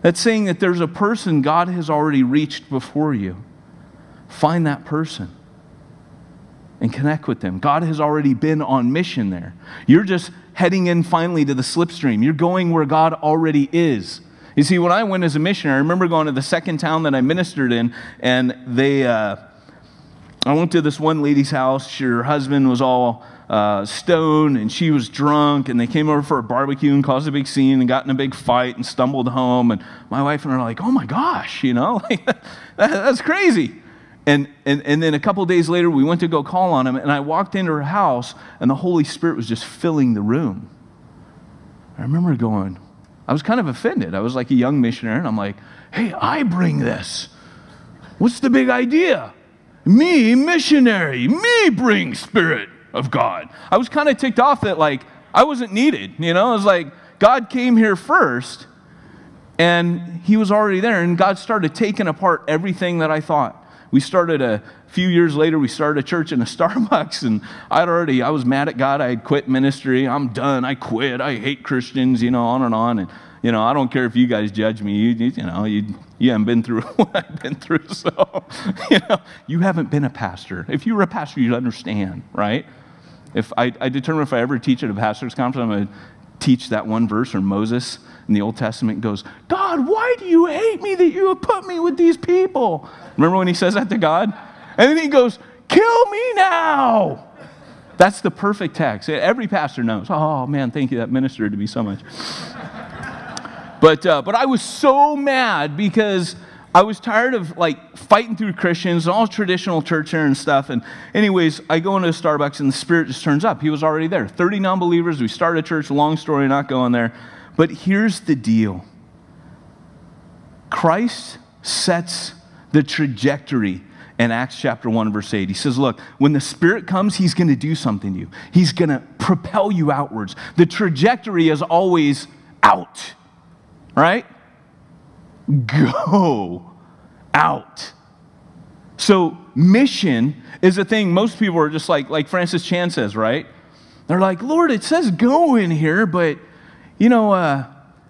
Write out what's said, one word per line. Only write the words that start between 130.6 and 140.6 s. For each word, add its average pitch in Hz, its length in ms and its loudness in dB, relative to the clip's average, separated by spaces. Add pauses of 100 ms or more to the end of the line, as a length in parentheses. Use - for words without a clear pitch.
trajectory 175 800 0
is 151 140 2
always 165 640 2 (360)
out, 92 500 0 (800)
right? 175 300 2 (1400)
Go 131 1040 0 (640)
out. 147 600 -2 (1040)
So 185 400 4 (160)
mission 160 880 4 (200)